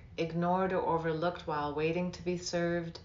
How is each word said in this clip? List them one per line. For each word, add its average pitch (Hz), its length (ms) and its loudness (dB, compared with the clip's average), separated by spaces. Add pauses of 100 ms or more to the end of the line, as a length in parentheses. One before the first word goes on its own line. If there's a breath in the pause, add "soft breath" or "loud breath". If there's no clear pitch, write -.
(180)
ignored 175 560 2
or 180 80 2
overlooked 165 680 0
while 147 260 0
waiting 165 380 2
to - 120 -10
be 180 140 0
served, 170 680 -2